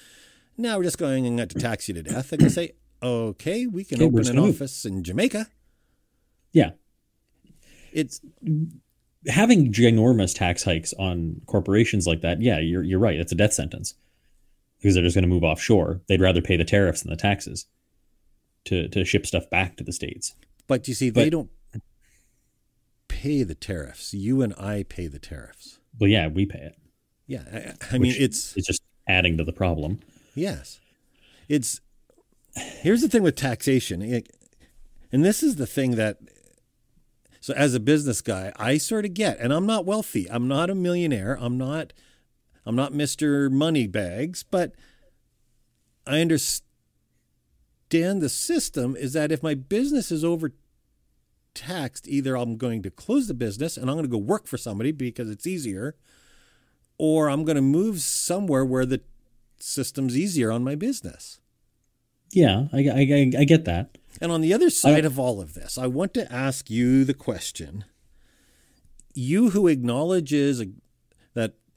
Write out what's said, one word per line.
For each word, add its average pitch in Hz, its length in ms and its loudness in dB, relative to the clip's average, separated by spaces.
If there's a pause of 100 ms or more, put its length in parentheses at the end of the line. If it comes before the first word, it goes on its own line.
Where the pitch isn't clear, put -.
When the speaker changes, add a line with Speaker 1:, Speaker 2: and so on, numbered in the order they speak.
(560)
Speaker 1:
"Now 226 220 -2
we're 180 60 0
just 175 140 -2
going 131 380 -2
to 120 100 -2
tax - 420 -6
you 98 60 -6
to 85 80 -8
death." 127 300 -6
And 147 100 2
you 160 60 10
say, 170 240 -2 (300)
"Okay, 123 640 -2
we 196 180 -6
can 131 140 -4
Speaker 2:
Okay, 156 80 6
we're - 20 4
Speaker 1:
open 123 100 4
Speaker 2:
just 120 120 2
Speaker 1:
an 120 60 0
Speaker 2:
gonna 160 120 6
move. - 80 2
Speaker 1:
office - 280 -8
in 95 200 -6
Jamaica." 208 420 -2 (1040)
Speaker 2:
Yeah. 120 200 4 (1200)
Speaker 1:
It's 156 280 -4 (1080)
Speaker 2:
Having 160 460 6
ginormous 113 640 6
tax 87 280 -2
hikes 82 320 -2
on 87 520 -4
corporations 101 600 2
like 82 160 0
that, 85 180 -2
yeah, 110 200 2
you're, 82 240 0
you're 92 160 2
right. 95 180 2
It's 82 140 -6
a - 20 -2
death 101 180 4
sentence - 420 -6 (840)
because 101 160 4
they're 90 80 4
just 85 140 2
gonna 90 100 6
move 87 160 4
offshore. 82 680 2
They'd 92 120 4
rather 92 200 4
pay 90 160 2
the 85 80 0
tariffs 98 380 2
than - 80 -10
the 82 60 -6
taxes - 500 -2 (1000)
to, 87 220 -2
to 95 160 0
ship - 220 0
stuff - 240 -2
back 92 280 -2
to - 60 -12
the - 80 -8
States. - 420 -10 (340)
Speaker 1:
But 127 180 -2
you 127 80 -4
see, 127 160 0
they 113 140 4
Speaker 2:
But 156 80 2
Speaker 1:
don't 160 180 -4 (1600)
pay 139 340 -2
the 85 140 -6
tariffs. - 580 -10
You 110 260 0
and 110 140 0
I 101 340 -6
pay 87 200 -10
the 71 100 -14
tariffs. - 600 -18 (180)
Speaker 2:
Well, 101 100 4
yeah, 95 200 4
we 92 180 0
pay 98 140 -12
it. 73 160 -18 (500)
Speaker 1:
Yeah, 135 160 -12 (100)
I, 113 440 -10
I - 20 2
mean, 127 140 4
Speaker 2:
Which 131 80 -2
Speaker 1:
it's - 360 -2
Speaker 2:
it's 92 120 -4
just - 140 -4 (260)
adding 90 300 2
to 82 60 -2
the - 80 -4
problem. 85 460 -2 (380)
Speaker 1:
Yes. 147 420 -8 (720)
It's, 147 320 -2 (760)
here's - 480 0
the 320 60 2
thing 214 160 4
with 151 100 4
taxation. 123 640 0
It, 113 300 -4 (800)
and 139 140 4
this 202 180 2
is 277 140 2
the 135 100 -4
thing 131 300 -2
that, 107 220 -2 (1200)
so - 140 -8
as 139 200 2
a 123 60 0
business 139 400 2
guy, 95 360 -6
I 120 220 0
sort 214 280 -2
of 185 80 -8
get, 185 240 -2
and 120 160 0
I'm 170 100 0
not 208 220 0
wealthy. 190 440 -2
I'm 120 180 -2
not 151 220 0
a 196 40 -2
millionaire. 170 640 -2
I'm 120 160 -4
not, 147 360 -6 (760)
I'm 113 100 -4
not 139 160 -2
Mister 143 560 0
Moneybags, 131 920 -2
but - 300 -2 (1300)
I 147 140 0
understand 165 420 0 (1600)
the 147 80 0
system 135 680 -4
is 131 180 -6
that 151 180 -2
if 143 100 -4
my 156 120 -4
business 220 580 -2
is 156 120 -2
overtaxed, - 1800 -10
either 135 300 -2
I'm 117 200 -4
going 113 260 -4
to 95 80 -10
close 254 380 -4
the 185 60 -8
business 120 420 -6
and 127 140 -4
I'm 143 60 -2
gonna 160 120 -4
go 120 100 -2
work 143 280 -2
for 127 120 -8
somebody 117 340 -4
because 123 380 -8
it's 104 160 -14
easier, 135 500 -6 (1040)
or 156 320 2
I'm 147 140 -2
gonna 151 180 2
move 170 380 2
somewhere 175 640 0
where 131 220 0
the 127 140 -2 (580)
system's 131 580 -6
easier 156 360 0
on 120 120 -2
my 139 100 -4
business. - 680 -8 (880)
Speaker 2:
Yeah, 131 420 4
I, 131 80 0
I, - 20 4 (180)
I, 139 400 4
I 147 40 6
get 160 200 6
that. 85 320 -4 (240)
Speaker 1:
And 170 100 -2
on 165 120 0
the 160 100 2
other 320 180 4
side 151 340 4
Speaker 2:
I - 20 2
Speaker 1:
of 135 120 -2
all 123 220 -2
of 80 140 -14
this, - 240 -12
I 127 80 -4
want 143 280 -2
to 226 180 -4
ask 131 360 -4
you 123 360 4
the 135 100 2
question. 92 720 -10 (1300)
You 165 360 2
who 196 160 4
acknowledges 143 920 0
a, 107 60 -6 (680)
that 113 200 -4 (220)